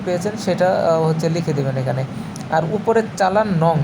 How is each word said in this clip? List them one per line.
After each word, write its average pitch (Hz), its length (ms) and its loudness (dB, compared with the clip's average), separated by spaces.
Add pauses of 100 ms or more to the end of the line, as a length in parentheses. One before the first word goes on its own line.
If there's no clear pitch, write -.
পেয়েছেন, 180 320 -2
সেটা, 180 320 0
আহ, 165 340 2
হচ্ছে 160 260 0
লিখে 160 240 -2
দেবেন 135 240 -2
এখানে। 131 260 -2 (480)
আর 160 200 2
উপরে 220 300 2 (160)
চালান 202 300 2 (120)
নং, 160 240 4